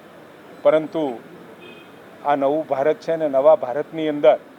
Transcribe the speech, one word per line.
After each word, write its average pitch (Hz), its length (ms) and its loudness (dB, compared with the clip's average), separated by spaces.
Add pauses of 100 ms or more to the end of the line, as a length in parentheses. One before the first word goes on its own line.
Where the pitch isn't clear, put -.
(600)
પરંતુ 156 440 0 (1160)
આ 143 140 0
નવું 143 300 -2
ભારત 143 340 -2
છે 165 160 -6
ને 160 120 -4
નવા 143 280 4
ભારતની 147 520 -6
અંદર 147 280 4 (220)